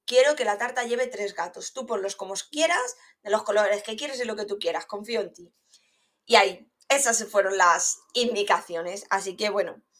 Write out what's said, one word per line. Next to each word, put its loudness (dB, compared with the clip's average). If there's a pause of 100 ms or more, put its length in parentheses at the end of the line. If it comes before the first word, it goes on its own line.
quiero 6
que -2
la 0
tarta -4
lleve -2
tres -8
gatos, -8
tú -10
ponlos -4
como -10 (160)
quieras, 0 (280)
de -12
los 0
colores 2
que -10
quieres -8
y -4
lo -6
que -6
tú -8
quieras, -4
confío -6
en -6
ti". -20 (720)
Y 6
ahí, 2 (160)
esas 2
fueron 0
las 4 (160)
indicaciones. -2
Así -4
que, -2
bueno, -4 (180)